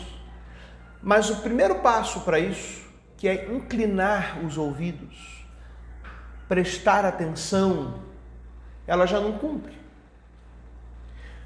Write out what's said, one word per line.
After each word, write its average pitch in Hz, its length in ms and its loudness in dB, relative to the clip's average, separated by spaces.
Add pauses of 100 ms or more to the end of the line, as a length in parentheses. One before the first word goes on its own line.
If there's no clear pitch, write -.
(1040)
mas 214 280 6
o 214 60 0
primeiro 277 440 2
passo 226 400 4
para 160 180 4
isso, - 480 -4 (300)
que 202 100 0
é 190 260 0
inclinar 202 920 0
os 147 120 -4
ouvidos, 151 880 -6 (1040)
prestar 190 560 4
atenção, 165 960 2 (840)
ela 180 200 4
já 202 120 2
não 214 140 2
cumpre. - 440 -6 (1700)